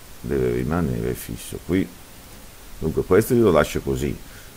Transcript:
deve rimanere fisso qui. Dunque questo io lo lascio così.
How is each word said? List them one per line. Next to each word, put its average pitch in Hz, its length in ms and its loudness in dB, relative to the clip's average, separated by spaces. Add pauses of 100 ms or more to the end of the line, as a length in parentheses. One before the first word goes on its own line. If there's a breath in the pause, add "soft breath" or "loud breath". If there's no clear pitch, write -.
(200)
deve 64 320 0
rimanere 64 640 -2
fisso - 520 -10
qui. 90 220 0 (920)
Dunque 78 240 -2
questo 107 320 4
io 120 80 6
lo 101 80 6
lascio 76 280 4
così. 69 520 -4 (260 loud breath)